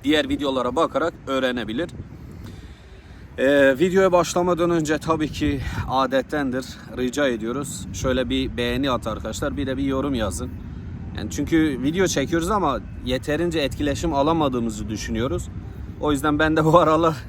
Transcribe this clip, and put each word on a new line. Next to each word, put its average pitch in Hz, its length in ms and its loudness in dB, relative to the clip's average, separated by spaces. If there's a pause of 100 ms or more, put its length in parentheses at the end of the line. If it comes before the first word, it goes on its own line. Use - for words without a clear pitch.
diğer 143 260 2
videolara 131 460 0
bakarak 160 380 0 (140)
öğrenebilir. 127 640 -2 (1500)
Ee, 135 420 6
videoya 185 320 6
başlamadan 175 580 2
önce 156 280 2
tabii 156 300 0
ki 143 340 -2 (280)
adettendir, 131 760 0 (320)
rica 127 300 0
ediyoruz. 120 680 -4
Şöyle 127 360 0
bir 131 280 -2
beğeni 123 340 0
at 117 160 -2
arkadaşlar, 107 500 -6
bir 98 100 -4
de 131 100 -4
bir 139 60 -2
yorum 135 300 0
yazın. 120 360 -2 (680)
Yani 104 140 -8
çünkü 147 520 2
video 170 240 2
çekiyoruz 165 440 0
ama 165 280 0 (260)
yeterince 151 540 -2
etkileşim 147 540 -2
alamadığımızı 127 760 0
düşünüyoruz. 117 600 -2 (520)
O 147 100 2
yüzden 147 280 2
ben 156 180 4
de 160 80 4
bu 160 120 8
aralar 160 380 6 (140)